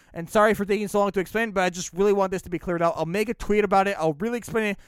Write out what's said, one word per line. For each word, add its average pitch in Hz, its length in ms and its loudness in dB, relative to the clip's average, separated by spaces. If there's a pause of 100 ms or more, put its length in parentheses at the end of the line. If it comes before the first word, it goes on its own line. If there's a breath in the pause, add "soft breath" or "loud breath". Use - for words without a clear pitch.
(140 soft breath)
And 170 160 -10
sorry 214 240 6
for 196 120 -2
taking 202 220 -2
so 202 120 0
long 202 120 2
to 196 80 -2
explain, 214 320 -2
but 190 120 0
I 185 60 2
just 175 240 -8
really 196 200 4
want 196 180 0
this 180 120 -4
to - 60 -14
be 175 100 -4
cleared 170 220 -4
out. 170 140 2
I'll 160 100 -2
make 208 240 -2
a 233 60 0
tweet 208 280 0
about 190 240 4
it. 202 120 -2
I'll 156 140 0
really 220 260 -4
explain 220 260 -2
it 202 120 -2 (100)